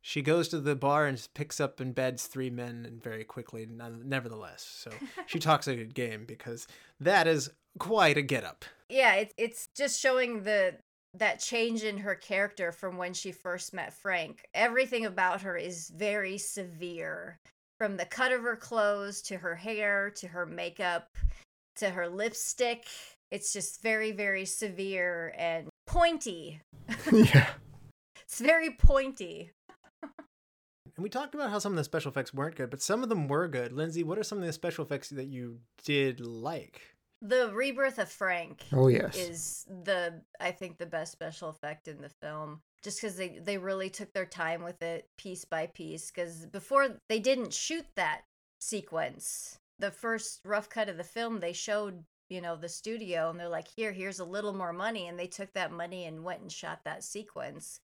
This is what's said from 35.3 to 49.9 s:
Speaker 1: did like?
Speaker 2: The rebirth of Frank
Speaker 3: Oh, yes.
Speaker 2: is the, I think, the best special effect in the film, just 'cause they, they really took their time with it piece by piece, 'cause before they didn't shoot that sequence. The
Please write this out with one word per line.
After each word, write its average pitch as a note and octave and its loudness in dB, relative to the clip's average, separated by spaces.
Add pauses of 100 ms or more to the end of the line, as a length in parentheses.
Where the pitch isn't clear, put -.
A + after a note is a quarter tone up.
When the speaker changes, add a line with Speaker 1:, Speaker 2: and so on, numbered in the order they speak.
Speaker 1:
did C3+ 2
like? A#2 -8 (420)
Speaker 2:
The A#3 2
rebirth C4 0
of G3 0
Frank F3 -4
Speaker 3:
Oh, C3 8
yes. - 4
Speaker 2:
is E3+ -6 (200)
the, F3 -2 (180)
I F3+ 0
think, F3 -10
the E3+ -6
best D#3+ -6
special D#3+ -10
effect D#3 -12
in D3 -14
the C#3+ -16 (120)
film, D3+ -8 (220)
just G3+ -8
'cause G3 -6
they, F#3 -8
they G3 -4
really F#3+ -4
took G3+ -12
their F#3 -2
time E3+ -4
with F3 -10
it E3 -6 (120)
piece F#3 -12
by D#3+ -4
piece, D#3+ -10
'cause E3 -8
before C4+ 2 (120)
they A3 2
didn't B3+ 4
shoot - -4 (100)
that D#3 0 (380)
sequence. - -6 (200)
The G3 -2